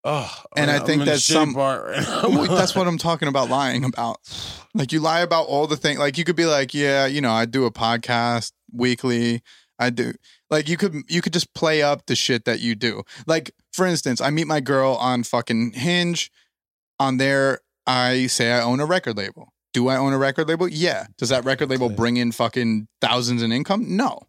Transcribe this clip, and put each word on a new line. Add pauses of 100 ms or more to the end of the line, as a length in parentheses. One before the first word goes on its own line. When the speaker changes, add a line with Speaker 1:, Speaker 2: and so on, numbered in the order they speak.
Speaker 1:
Oh, (140)
Speaker 2:
And
Speaker 1:
I'm
Speaker 2:
I
think
Speaker 1:
in
a
Speaker 2:
that's
Speaker 1:
shitty
Speaker 2:
some
Speaker 1:
part
right
now.
Speaker 2:
Well,
that's
what
I'm
talking
about
lying
about. (560)
Like,
you
lie
about
all
the
things.
Like,
you
could
be
like,
"Yeah,
you
know,
I
do
a
podcast (200)
weekly. (360)
I
do." (380)
Like,
you
could,
you
could
just
play
up
the
shit
that
you
do. (240)
Like, (220)
for
instance,
I
meet
my
girl
on
fucking
Hinge. (680)
On
there, (280)
I
say
I
own
a
record
label. (220)
Do
I
own
a
record
label?
Yeah. (120)
Does
that
record
label
Speaker 1:
Exactly.
Speaker 2:
bring
in
fucking (140)
thousands
in
income?
No.